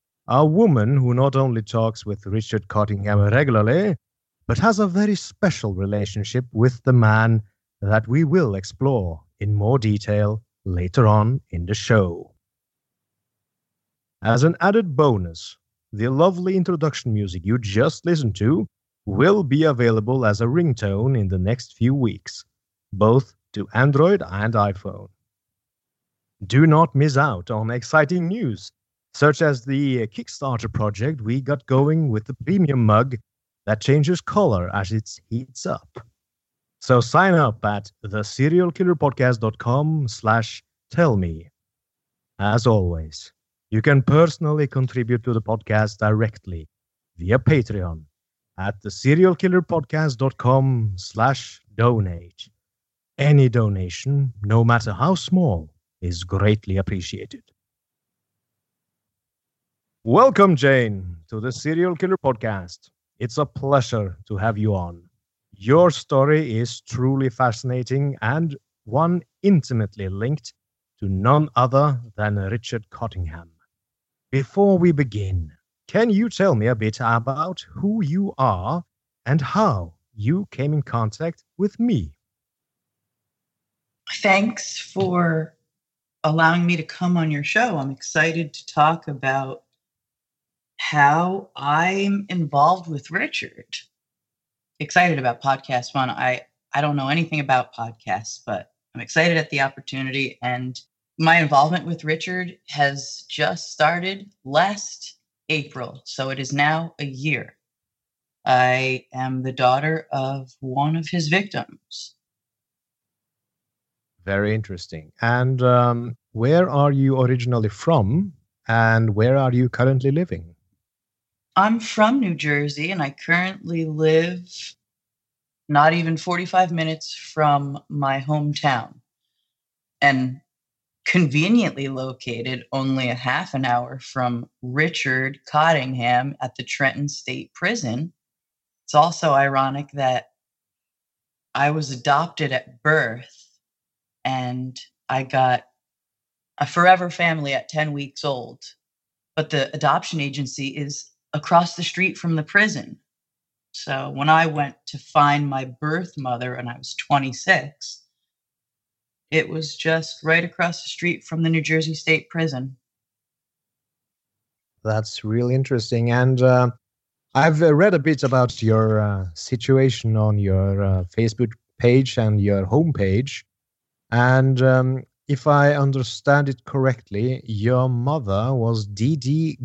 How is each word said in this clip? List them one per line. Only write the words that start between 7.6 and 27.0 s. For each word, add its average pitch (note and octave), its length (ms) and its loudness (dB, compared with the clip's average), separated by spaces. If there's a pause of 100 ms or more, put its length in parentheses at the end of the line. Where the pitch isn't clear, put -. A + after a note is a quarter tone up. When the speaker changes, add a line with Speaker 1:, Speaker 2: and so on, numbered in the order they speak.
Speaker 1:
that G#2+ 280 0
we D3+ 160 2
will C#3 320 0
explore F#2+ 640 -4 (180)
in G#2 160 -2
more G#2+ 240 2
detail G#2 640 0 (220)
later F2+ 420 2
on G#2+ 340 4 (100)
in E2+ 140 -6
the G2+ 100 -4
show. F#2 600 0 (1900)
As A#2 200 2
an E3 180 4
added F#3+ 360 2
bonus, G2 600 0 (360)
the G#2+ 160 -2
lovely F3+ 480 2
introduction D#3+ 580 -2
music F#2 320 -4
you A2+ 100 2
just A2+ 480 0
listened D3+ 320 0
to D#3+ 300 0 (400)
will D#3 380 2
be C#3 180 2
available A#2+ 640 2
as G#2 140 2
a A#2 60 2
ringtone B2+ 680 0
in G2+ 120 0
the F#2 100 0
next G#2 360 -2
few B2+ 200 0
weeks, - 500 -4 (480)
both A2+ 400 4 (200)
to G#2 200 -8
Android D3 560 4
and G#2+ 260 -4
iPhone. G2 520 -2 (1400)
Do C3 220 4
not D#3+ 260 6
miss C#3 240 2